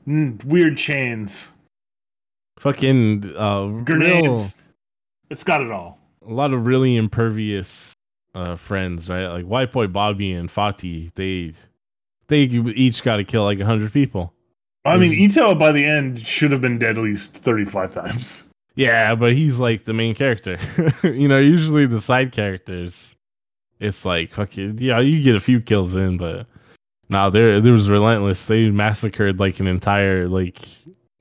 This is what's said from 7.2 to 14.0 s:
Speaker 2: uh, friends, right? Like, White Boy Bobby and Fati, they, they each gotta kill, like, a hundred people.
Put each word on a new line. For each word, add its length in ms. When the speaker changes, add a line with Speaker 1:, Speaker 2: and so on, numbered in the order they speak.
Speaker 2:
uh, 200
friends, 540
right? 180
Like, 180
White 260
Boy 160
Bobby 460
and 140
Fati, 680
they, 380
they 140
each 640
gotta 220
kill, 180
like, 160
a 60
hundred 260
people. 420